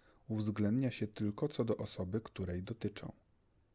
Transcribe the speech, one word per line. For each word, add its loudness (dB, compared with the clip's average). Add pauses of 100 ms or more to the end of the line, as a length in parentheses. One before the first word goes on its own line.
(280)
uwzględnia 2
się -2
tylko 0
co 0
do 2
osoby, -2
której -4
dotyczą. -4 (640)